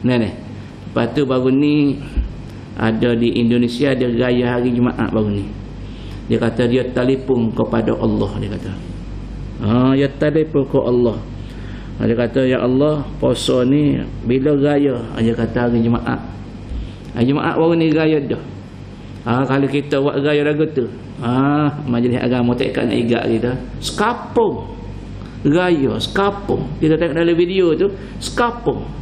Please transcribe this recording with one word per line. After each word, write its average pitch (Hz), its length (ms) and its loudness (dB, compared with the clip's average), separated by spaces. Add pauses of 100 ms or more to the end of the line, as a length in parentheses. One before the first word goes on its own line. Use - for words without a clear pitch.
Nah, 123 160 4
ni. 101 80 0
Lepas - 880 -6
tu 143 80 2
baru 127 240 2
ni 143 480 2 (800)
ada 113 400 2
di 120 240 2
Indonesia, 120 560 2
dia 123 80 2
raya 123 480 2
hari 123 160 0
Jumaat 120 400 0
baru 104 240 0
ni. 101 160 -4 (800)
Dia 117 80 2
kata, 117 320 0
"Dia 127 240 2
telefon 127 560 0
kepada 113 480 0
Allah," 107 400 0
dia 101 160 -4
kata. 95 180 -8 (920)
Ha, 127 320 4
dia 143 80 4 (160)
telefon 151 480 2
ke 139 80 2
Allah. 120 400 2 (800)
Ha, 110 80 -2
dia 113 80 2
kata, 123 320 2
"Ya 127 160 2
Allah, 139 400 2 (160)
puasa 127 480 2
ni 143 320 4 (320)
bila 135 240 4
raya?" 143 480 2 (160)
Ha, 113 80 2
dia 117 80 4
kata 120 400 0
hari 117 80 4
Jumaat. 117 400 0 (960)
Hari 123 160 2
Jumaat - 240 0
baru 165 160 4
ni 160 160 4
raya 156 320 4
dah. 123 220 -4 (840)
Ha, 120 160 2
kalau 135 240 2
kita 139 320 0
buat 139 240 0
raya 147 240 2
lagu 151 240 2
tu. 127 160 0 (320)
Ha, 139 540 2 (160)
majlis 123 320 2
agama 123 340 2
tak 123 220 -2
ikat 113 160 0
nak 117 80 2
igat 113 260 0
kita. 113 260 0 (280)
Sekapung. 214 880 -2 (800)
Raya, 151 500 4
sekapung. - 680 -2 (100)
Kita 156 220 2
tengok 160 160 0
dalam 170 180 4
video 175 400 4
tu, 196 140 2 (320)
sekapung. 165 640 -2 (180)